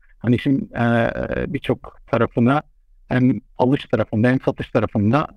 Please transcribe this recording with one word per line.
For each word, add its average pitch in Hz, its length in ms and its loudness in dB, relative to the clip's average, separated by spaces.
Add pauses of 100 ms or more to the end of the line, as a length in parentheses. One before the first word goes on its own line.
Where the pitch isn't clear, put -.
(180)
Hani 120 180 0
işin, 135 380 -2
e, 117 360 0 (380)
birçok - 580 -6
tarafına 120 560 0 (460)
hem 127 320 2 (180)
alış 127 260 0
tarafında 110 440 0
hem 131 120 2
satış - 300 -4
tarafında, 113 560 0 (100)